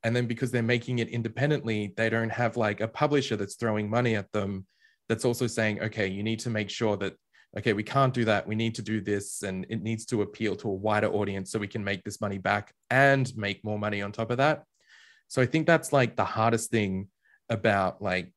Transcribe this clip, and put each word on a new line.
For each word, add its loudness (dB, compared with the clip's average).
And 2
then 2
because -2
they're 2
making 0
it 0
independently, -2
they 2
don't 0
have, 0
like, 0
a -2
publisher 0
that's -6
throwing 0
money 2
at -6
them -2
that's -2
also 0
saying, 0
"Okay, -2
you -4
need -2
to -6
make -2
sure 0
that, -4
okay, 0
we -2
can't 4
do 2
that. 2
We -2
need 0
to -8
do -2
this, -4
and -6
it -6
needs -4
to 0
appeal -4
to -6
a -2
wider 0
audience -2
so -2
we -4
can -6
make -4
this -10
money -4
back -2
and 4
make -4
more -2
money -2
on -6
top -4
of -2
that." 2
So 2
I 4
think 0
that's, 4
like, 4
the 2
hardest 0
thing 0
about, 2
like, -2